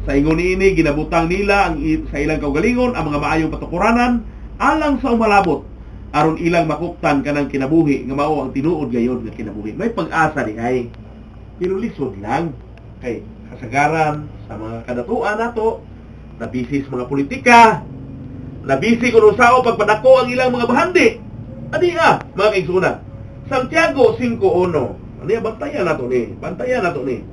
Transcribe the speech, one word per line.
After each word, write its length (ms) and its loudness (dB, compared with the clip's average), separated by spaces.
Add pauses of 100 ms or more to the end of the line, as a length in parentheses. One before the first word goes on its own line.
Sa 160 0
ingon 160 2
niini, 400 2
ginabutang 560 2
nila 400 2
ang 80 -4
i-, 320 0
sa 80 -6
ilang 240 -2
kaugalingon 480 0
ang 160 -4
mga 160 -2
maayong 320 0
patukuranan 720 0 (320)
alang 400 2
sa 160 0
umalabot, 480 2 (440)
aron 320 2
ilang 320 2
makuptan 480 -2
kanang 320 -2
kinabuhi 560 2
nga 80 -4
mao 240 0
ang 160 -6
tinuod 340 0
gayod 380 -2
nga 80 -12
kinabuhi. 400 -10
May 160 -2
pag-asa 560 -2
dihay. 400 -4 (720)
Pero 160 -2
lisod 480 -6
lang 320 -4 (480)
kay 180 -6 (300)
kasagaran 800 0 (160)
sa 80 -12
mga 320 -10
kadatuan 480 -2
nato, 480 -2 (560)
nabisi 480 -4
sa 80 -8
mga 160 -4
politika, 720 6 (800)
nabisi 480 0
kuno 240 8
sao 260 6
pagpadako 640 6
ang 80 -2
ilang 240 0
mga 160 -2
bahandi. 360 4 (680)
Ani 180 2
nga, 300 2 (100)
mga 220 2
kaigsuonan? 400 0 (560)
Santiago 640 4
cinco 320 0 (160)
uno. 320 -2 (260)
Ani, 220 -2
bantayan 420 -4
nato 220 -2
ni, 320 -2
bantayan 480 -2
nato 160 -4
ni. 160 -4 (140)